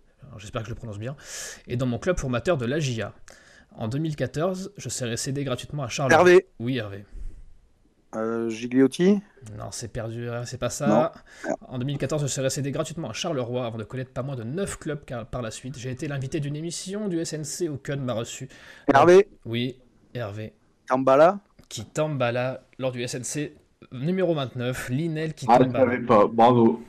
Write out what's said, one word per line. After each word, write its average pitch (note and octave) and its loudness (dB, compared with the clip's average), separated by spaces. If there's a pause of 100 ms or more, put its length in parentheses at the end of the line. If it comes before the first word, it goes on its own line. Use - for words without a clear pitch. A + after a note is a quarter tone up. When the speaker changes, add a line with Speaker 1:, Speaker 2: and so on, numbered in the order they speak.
(240)
Speaker 1:
alors - -18
j'espère G#2 -8
que A2 -10
je B2 -8
le A2+ -8
prononce G#2+ -10
bien, B2+ -8 (500)
et - -4
dans B2+ 0
mon A#2+ -2
club F3+ 0
formateur C3 0
de A#2+ -4
l'A C3+ -2
J B2+ -2
A. G#2 -8 (600)
En A2+ -6
deux B2+ -4
mille D#3 -4
quatorze, F3+ -4
je - -12
serai A#2 -6
cédé C#3 -4
gratuitement C#3 -6
à A#2 -6
Charleroi. D3+ 4
Speaker 2:
Hervé. F3+ 8 (120)
Speaker 1:
Oui, B2 -2
Hervé. G#2 -8 (1120)
Speaker 2:
Euh, A2+ -2
Gigliotti ? A#2+ 4 (360)
Speaker 1:
Non, A2+ -12
c'est - -10
perdu, A#2 -8
hein, A#2+ -6
c'est A#2+ -10
pas A#2+ -4
ça. - 2 (320)
Speaker 2:
Non. - -4 (140)
Speaker 1:
En B2+ -8
deux B2 -4
mille C#3+ -4
quatorze, D3 -2
je C#3+ 0
serai F3 -2
cédé C#3 -4
gratuitement D#3 -6
à G#2+ -10
Charleroi B2 -4
avant A2+ -6
de G#2+ -8
connaître B2+ -10
pas C3 -8
moins C#3 -8
de A#2+ -8
neuf D#3+ -6
clubs D3+ -8
car, A#2+ -10
par B2+ -8
la A2 -6
suite. B2+ -12
J'ai B2 -8
été C#3+ -8
l'invité C#3 -6
d'une C#3+ -6
émission F#3 -8
du E3+ -2
S E3 -6
N D#3 -8
C E3 -4
où D3 -6
Cud C#3+ -8
m'a B2 -4
reçu. A#2 -8 (440)
Speaker 2:
Hervé ? F3 10 (160)
Speaker 1:
Oui, A#2+ -4 (340)
Hervé. G#2+ -8 (380)
Speaker 2:
Tambala ? C3+ 6 (300)
Speaker 1:
Kitambala, B2+ -4 (140)
lors C3 -4
du A#2+ -6
S B2 -6
N B2+ -8
C D3 -8 (380)
numéro E3+ 0
vingt-neuf, B2+ -4
Linel D#3 -2
Speaker 3:
Ah, - -
je B2+ 4
Speaker 1:
Kitambala. B2+ 2
Speaker 3:
savais A#2+ 0
pas. G#2 6
Bravo, A2+ 6